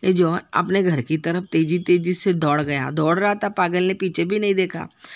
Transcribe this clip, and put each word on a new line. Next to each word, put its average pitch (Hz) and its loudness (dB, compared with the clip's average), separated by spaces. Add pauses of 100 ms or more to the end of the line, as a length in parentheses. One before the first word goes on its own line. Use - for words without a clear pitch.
ये 190 2
जो 175 2 (140)
अपने 185 0
घर 165 2
की 151 -2
तरफ 170 -4
तेजी 160 0
तेजी 175 2
से 180 0
दौड़ 151 2
गया, 139 -4
दौड़ 160 2
रहा 202 2
था, 208 -4
पागल 180 0
ने 185 0
पीछे 175 -2
भी 202 0
नहीं 202 2
देखा, 180 -2 (260)